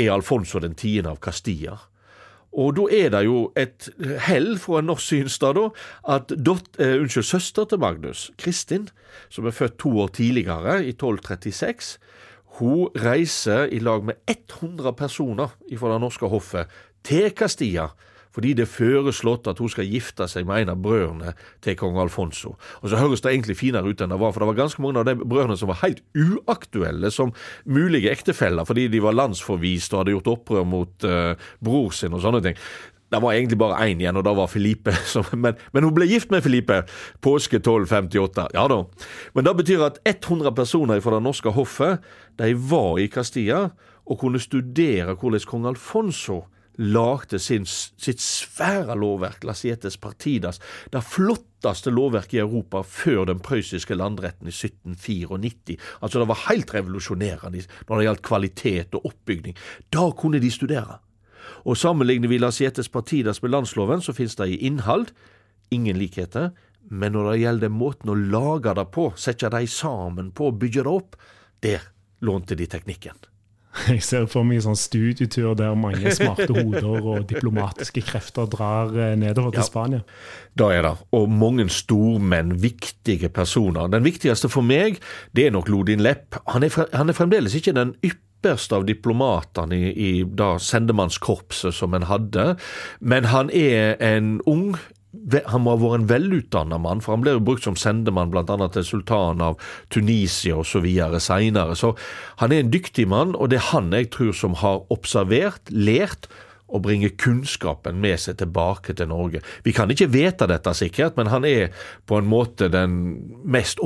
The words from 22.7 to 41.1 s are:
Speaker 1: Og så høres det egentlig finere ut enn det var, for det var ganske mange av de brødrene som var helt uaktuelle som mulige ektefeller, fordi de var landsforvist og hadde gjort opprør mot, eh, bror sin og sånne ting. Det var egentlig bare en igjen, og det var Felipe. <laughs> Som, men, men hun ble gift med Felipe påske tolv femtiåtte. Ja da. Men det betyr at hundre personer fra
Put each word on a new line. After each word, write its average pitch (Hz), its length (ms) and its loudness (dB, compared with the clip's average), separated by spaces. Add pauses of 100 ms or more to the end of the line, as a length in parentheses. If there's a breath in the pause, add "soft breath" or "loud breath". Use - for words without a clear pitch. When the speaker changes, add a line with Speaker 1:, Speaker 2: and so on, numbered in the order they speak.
Speaker 1:
Og 104 100 -4
så 110 80 2
høres 139 240 2
det 131 80 2
egentlig 110 240 -2
finere 117 320 0
ut 104 160 -2
enn 90 80 -4
det 95 80 -2
var, 107 140 2
for 104 100 0
det 107 60 2
var 107 80 -2
ganske 143 260 -2
mange 135 160 0
av 113 80 2
de 131 140 2
brødrene 120 340 0
som 95 160 -4
var 90 80 -4
helt 170 220 0 (100)
uaktuelle 104 1000 0
som 127 180 0 (320 loud breath)
mulige 139 480 2
ektefeller, 87 560 0
fordi 120 240 0
de 113 80 4
var 107 160 2
landsforvist 90 800 -2
og 95 80 0
hadde 98 160 2
gjort 92 160 -2
opprør 104 340 -2
mot, 90 400 -4
eh, 87 240 0 (320 loud breath)
bror 120 320 0
sin 87 160 -4
og 87 140 -4
sånne 117 180 2
ting. 90 140 -2 (480 loud breath)
Det 110 160 0
var 120 100 2
egentlig 117 280 2
bare 107 260 2
en 87 160 0
igjen, 90 160 0
og 95 80 0
det 104 100 4
var 95 140 0
Felipe. 107 420 0 (100)
<laughs> - 120 -6
Som, 107 180 0
men, 120 220 0 (180 loud breath)
men 147 140 4
hun 156 80 2
ble 175 160 4
gift 226 240 2
med 175 100 4
Felipe 123 380 4 (420 loud breath)
påske 135 400 4
tolv 113 240 4
femtiåtte. 95 640 0
Ja 104 160 2
da. 113 140 2 (500 loud breath)
Men 131 140 2
det 185 160 4
betyr 160 240 4
at - 420 -2
hundre 156 240 2
personer 120 480 2
fra 110 140 0